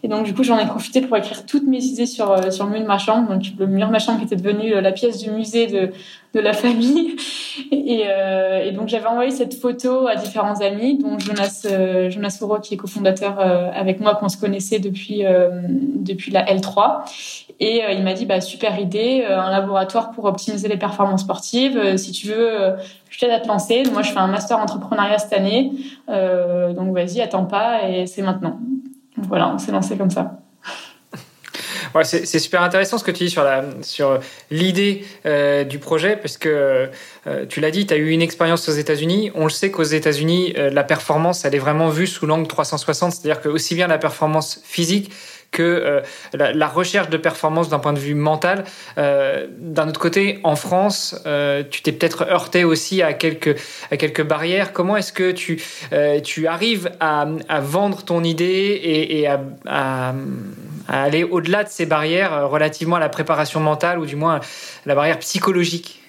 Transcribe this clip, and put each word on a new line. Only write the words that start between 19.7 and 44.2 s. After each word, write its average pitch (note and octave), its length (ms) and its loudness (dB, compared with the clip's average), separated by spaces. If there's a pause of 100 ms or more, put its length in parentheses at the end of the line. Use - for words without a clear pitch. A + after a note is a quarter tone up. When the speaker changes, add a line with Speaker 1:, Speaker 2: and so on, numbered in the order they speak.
Speaker 1:
pour G#3+ 140 -8
optimiser G3+ 420 -2
les G#3 100 0
performances G3 440 0
sportives. A#3 580 0
Euh, G3 180 2
si F#3+ 140 -4
tu G3+ 160 -8
veux, A3 340 0
euh, F#3+ 140 2 (340)
je - 80 -18
t'aide A#3+ 140 2
à A3+ 80 2
te - 80 -6
lancer. A3 440 2
Moi, - 120 0
je G#3 80 -2
fais G3 80 -2
un F#3 80 4
master G#3 320 0
entrepreneuriat G#3 580 0
cette G#3 160 -2
année. A3 380 2 (380)
Euh, F3+ 640 2
donc, F#3 200 -2
vas-y, F3+ 280 0
attends F#3+ 240 0
pas, G#3 440 0
et F#3 160 0
c'est G3 160 -8
maintenant. » F#3 380 -2 (580)
Voilà, F#3 380 0
on - 20 -4
s'est - 140 -4
lancé G3 240 0
comme F#3+ 140 2
ça. - 300 -2 (1600)
Speaker 2:
Ouais, D#3 80 6
c'est, - 220 0
c'est D#3+ 140 0
super F3 240 2
intéressant F#3+ 340 2
ce G#3+ 80 -4
que A3 60 0
tu F3+ 120 -2
dis F3 60 0
sur D3+ 160 2
la, C3+ 180 2 (180)
sur C3+ 380 0 (320)
l'idée, F#3+ 540 0 (200)
euh, C#3+ 380 4
du C#3+ 160 -6
projet, E3+ 380 0
parce - 200 -8
que, C#3 520 2 (360)
euh, - 220 -4
tu - 140 -6
l'as D#3 100 2
dit, G3+ 140 0
t'as F3 100 2
eu D3+ 140 2
une E3 120 4
expérience E3 460 0
aux D#3 60 2
États-Unis. D#3+ 600 0
On D#3 120 0
le D#3 60 4
sait G3 200 0
qu'aux E3+ 120 0
États-Unis, D#3 760 2
euh, C#3 120 2
la C#3 140 2
performance, D#3+ 640 0
elle C#3+ 100 2
est C#3 40 2
vraiment D3+ 280 2
vue D#3+ 200 2
sous - 180 -6
l'angle D#3 220 2
trois D#3 180 -2
cent D#3 120 -4
soixante, E3+ 360 0
c'est-à-dire D3 280 -2
que D3+ 60 -2
aussi D#3 260 0
bien F3 140 2
la D#3+ 120 2
performance D#3 640 0